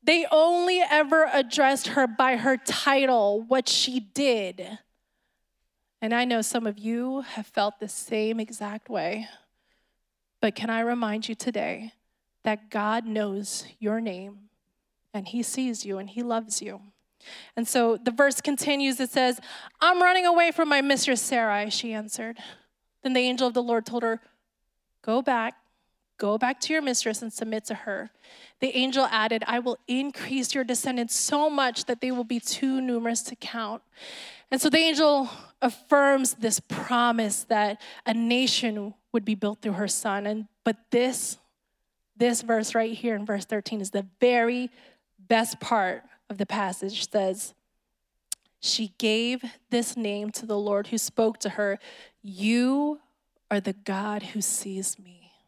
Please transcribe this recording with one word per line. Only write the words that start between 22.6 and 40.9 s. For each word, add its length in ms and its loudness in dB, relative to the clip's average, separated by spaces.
Then 100 0
the 80 4
angel 260 0
of 60 0
the 100 0
Lord 220 0
told 180 -4
her, 160 -2
"Go 200 0
back, 340 0
go 200 0
back 240 0
to 120 -2
your 80 0
mistress 400 -2
and 100 -8
submit 340 -6
to 100 -6
her." 360 -10
The 160 -2
angel 300 2
added, 420 0
"I 120 0
will 180 -2
increase 680 -2
your 120 0
descendants 500 -2
so 340 2
much 360 0
that 160 -4
they 100 -2
will 140 -2
be 160 -2
too 400 -2
numerous 420 -2
to 140 -12
count." 440 -8
And 100 2
so 80 4
the 80 6
angel 520 6
affirms 720 4
this 240 0
promise 840 0
that 360 0
a 80 0
nation 800 0
would 120 0
be 100 0
built 260 -4
through 120 -2
her 140 -2
son. 380 -2
And, 220 -4
but 140 0